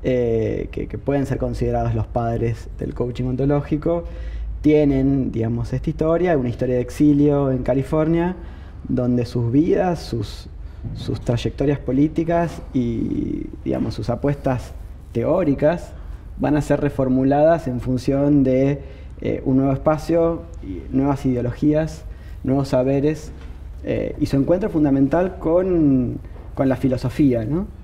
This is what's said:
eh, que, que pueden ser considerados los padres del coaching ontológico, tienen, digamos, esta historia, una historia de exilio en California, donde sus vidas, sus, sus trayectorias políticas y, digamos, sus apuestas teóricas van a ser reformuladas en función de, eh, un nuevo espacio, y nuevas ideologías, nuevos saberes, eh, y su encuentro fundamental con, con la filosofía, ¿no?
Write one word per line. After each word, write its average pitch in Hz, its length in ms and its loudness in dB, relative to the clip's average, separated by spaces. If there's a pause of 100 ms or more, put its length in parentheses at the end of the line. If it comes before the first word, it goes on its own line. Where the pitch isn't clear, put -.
eh, 113 680 0
que, - 140 -6
que - 100 -10
pueden 139 300 0
ser 123 100 -2
considerados 120 580 -2
los 110 120 -2
padres 117 720 -2
del - 160 -6
coaching 123 320 -4
ontológico, 143 800 0 (580)
tienen, 139 720 4
digamos, 117 400 -2
esta 127 180 -2
historia, 165 460 2
una 123 120 0
historia 123 280 0
de 123 60 2
exilio 143 680 4
en 131 120 0
California, 160 760 2 (520)
donde 123 380 2
sus 117 240 -2
vidas, 180 500 2
sus, - 480 -8 (460)
sus - 260 -6
trayectorias 135 580 0
políticas 156 840 0 (120)
y, - 720 -2 (180)
digamos, 110 300 -2
sus 110 160 -6
apuestas 131 600 -2 (400)
teóricas 147 800 2 (460)
van 139 180 2
a 143 60 2
ser 143 180 2
reformuladas 139 840 4
en 123 140 -2
función 139 640 2
de, 135 380 2 (380)
eh, 110 240 -2
un 131 140 4
nuevo 135 140 2
espacio, 165 680 2 (200)
y 92 200 -8 (120)
nuevas 135 320 2
ideologías, 147 760 0 (400)
nuevos 135 240 2
saberes, 139 640 0 (520)
eh, - 360 -4
y 147 60 0
su - 100 0
encuentro 180 320 2
fundamental 151 720 2
con, 156 800 2 (360)
con 135 140 2
la 131 80 2
filosofía, 127 680 2
¿no? 160 220 -2 (180)